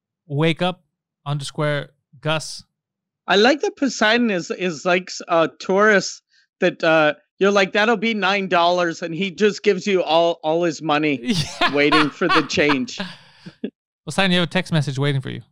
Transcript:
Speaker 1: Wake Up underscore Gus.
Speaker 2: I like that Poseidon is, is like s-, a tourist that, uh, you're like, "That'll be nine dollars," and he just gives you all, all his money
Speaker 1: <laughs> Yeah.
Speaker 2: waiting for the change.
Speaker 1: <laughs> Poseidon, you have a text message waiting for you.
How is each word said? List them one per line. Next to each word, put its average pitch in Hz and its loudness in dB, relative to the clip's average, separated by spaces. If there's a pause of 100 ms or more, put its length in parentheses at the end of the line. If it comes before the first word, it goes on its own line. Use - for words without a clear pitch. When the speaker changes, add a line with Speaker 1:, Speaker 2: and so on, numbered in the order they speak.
(260)
Speaker 1:
Wake 156 -2
Up 180 -2 (420)
underscore 147 -4 (300)
Gus. - -6 (640)
Speaker 2:
I 180 2
like 262 4
that 403 -4
Poseidon 233 0
is, 175 -4
is 180 -6
like 180 0
s-, - -14
a 165 2 (100)
tourist 202 0 (380)
that, 175 0
uh, 160 4 (240)
you're 196 2
like, 196 2
"That'll 220 2
be 226 -2
nine 196 -2
dollars," 175 0
and 165 -8
he 190 -4
just 196 0
gives 196 0
you 185 2
all, 165 2
all 165 0
his 160 -4
money 147 0
Speaker 1:
<laughs> - -18
Yeah. 160 -2
Speaker 2:
waiting 147 2
for 180 -2
the 156 2
change. 147 -2 (540)
Speaker 1:
<laughs> - -16
Poseidon, 185 0
you 180 4
have 170 0
a - -20
text 185 -4
message 139 0
waiting 139 0
for 127 -8
you. 120 -10